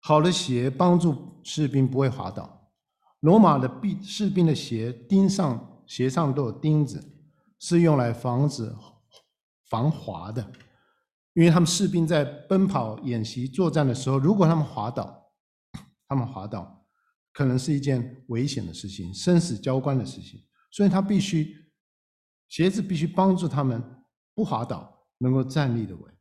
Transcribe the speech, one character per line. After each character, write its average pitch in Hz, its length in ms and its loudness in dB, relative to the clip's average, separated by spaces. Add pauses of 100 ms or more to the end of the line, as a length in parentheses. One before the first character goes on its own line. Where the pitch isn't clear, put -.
好 151 200 4
的 180 100 2
鞋 127 380 -2
帮 175 300 4
助 160 440 -2
士 151 240 -4
兵 131 220 2
不 127 80 -4
会 135 120 2
滑 95 200 -8
倒。 - 400 -16 (520)
罗 175 180 8
马 165 180 8
的 131 100 0
兵-， 185 360 -6
士 - 260 -4
兵 185 160 4
的 156 80 4
鞋 117 380 -4 (160)
钉 196 220 6
上， 147 580 -4
鞋 127 220 0
上 139 240 0
都 143 100 -2
有 113 80 -4
钉 151 340 2
子， 78 160 -10 (580)
是 170 200 2
用 160 180 6
来 120 140 0
防 123 380 -2
止 117 220 -8 (960)
防 120 200 0
滑 98 420 -8
的。 110 200 -10 (840)
因 170 100 6
为 170 60 8
他 170 100 6
们 170 80 4
士 202 200 0
兵 170 200 0
在 151 160 2
奔 190 420 0
跑、 127 340 -2
演 120 260 -4
习、 123 200 -8
作 160 240 -2
战 151 160 0
的 127 80 0
时 - 160 -6
候， 135 80 0
如 143 160 2
果 196 140 4
他 165 80 4
们 156 80 0
滑 110 260 -8
倒， - 420 -12 (760)
他 139 80 -4
们 127 100 -2
滑 107 220 -12
倒， 101 380 -14 (480)
可 - 100 -2
能 127 160 0
是 151 140 -2
一 143 60 0
件 131 480 -4
危 120 200 -4
险 110 180 -6
的 82 80 -12
事 - 140 -14
情， 95 260 -12
生 175 280 2
死 123 160 -4
交 131 200 -2
关 135 200 -2
的 113 80 -2
事 - 160 -12
情， - 180 -20 (320)
所 202 140 0
以 196 40 6
他 185 120 2
必 196 180 0
须， 160 340 -2 (960)
鞋 170 220 0
子 196 120 -4
必 180 140 -4
须 156 100 -2
帮 185 300 2
助 180 140 -2
他 139 160 -2
们 117 180 -2 (500)
不 214 120 -2
滑 123 180 -4
倒， - 400 -12 (140)
能 127 160 0
够 131 100 2
站 131 320 -2
立 113 100 -2
得 92 80 -12
稳。 - 280 -20